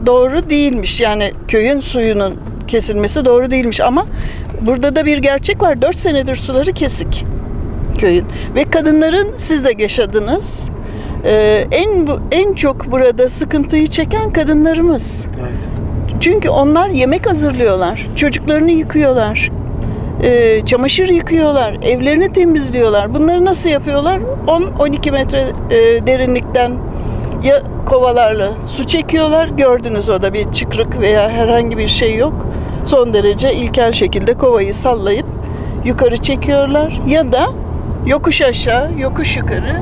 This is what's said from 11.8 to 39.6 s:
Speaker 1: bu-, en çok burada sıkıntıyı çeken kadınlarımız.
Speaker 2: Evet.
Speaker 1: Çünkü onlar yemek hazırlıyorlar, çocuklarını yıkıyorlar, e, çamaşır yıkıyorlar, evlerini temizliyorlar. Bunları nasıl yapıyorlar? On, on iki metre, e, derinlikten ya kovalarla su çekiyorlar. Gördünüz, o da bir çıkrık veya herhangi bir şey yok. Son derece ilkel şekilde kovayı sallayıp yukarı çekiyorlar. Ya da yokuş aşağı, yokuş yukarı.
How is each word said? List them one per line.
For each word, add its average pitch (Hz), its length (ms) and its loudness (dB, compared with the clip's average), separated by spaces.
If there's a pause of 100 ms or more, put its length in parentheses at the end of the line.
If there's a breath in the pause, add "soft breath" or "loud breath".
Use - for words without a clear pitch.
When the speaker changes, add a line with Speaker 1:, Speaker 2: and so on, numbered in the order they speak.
Speaker 1:
bu-, 277 140 -2 (120)
en 381 220 2
çok - 380 -2
burada 254 360 2
sıkıntıyı 311 580 0
çeken 302 460 -2
kadınlarımız. 311 920 2 (160)
Speaker 2:
Evet. - 100 -6 (720)
Speaker 1:
Çünkü 349 280 2
onlar 302 400 2
yemek 277 380 0
hazırlıyorlar, 233 920 0
çocuklarını 302 540 0
yıkıyorlar, 262 800 0 (720 loud breath)
e, 233 440 4
çamaşır 277 420 2
yıkıyorlar, 302 640 2 (100)
evlerini 285 500 2
temizliyorlar. 247 800 2
Bunları 339 300 2
nasıl 359 260 0
yapıyorlar? 294 500 0 (260)
On, 330 160 2 (160)
on 294 140 4
iki 294 180 -2
metre, 269 360 0 (240)
e, 233 360 4
derinlikten 247 680 0 (720 loud breath)
ya 277 180 4 (240)
kovalarla 233 680 2 (240)
su 262 100 -4
çekiyorlar. 320 640 2
Gördünüz, 240 600 2
o 190 140 2
da 196 120 0
bir 214 180 -2
çıkrık - 480 -2
veya 214 300 2
herhangi 233 480 0
bir 208 100 -2
şey 220 280 0
yok. 277 300 -2 (380 loud breath)
Son 240 300 2
derece 202 400 2
ilkel 233 380 0
şekilde 202 420 0
kovayı 214 400 2
sallayıp 214 520 0 (580 loud breath)
yukarı 240 320 2
çekiyorlar. 285 880 0
Ya 277 260 2
da 269 140 2 (600)
yokuş 302 360 2
aşağı, 247 560 0
yokuş 269 380 -2
yukarı. 262 460 -2